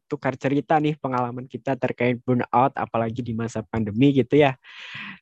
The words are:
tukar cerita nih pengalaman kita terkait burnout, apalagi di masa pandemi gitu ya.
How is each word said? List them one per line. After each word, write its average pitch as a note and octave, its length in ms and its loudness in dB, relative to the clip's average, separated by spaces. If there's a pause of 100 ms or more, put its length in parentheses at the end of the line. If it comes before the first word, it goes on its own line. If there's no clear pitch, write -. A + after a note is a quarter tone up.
tukar C3+ 280 -4
cerita C#3+ 440 0
nih D3+ 200 0
pengalaman B2 480 -4
kita C3 280 -6
terkait B2 480 -2
burnout, B2+ 520 2
apalagi A2+ 440 -4
di B2 160 -6
masa A2 280 -6
pandemi A2+ 520 2
gitu C3+ 240 2
ya. C3+ 160 4 (680)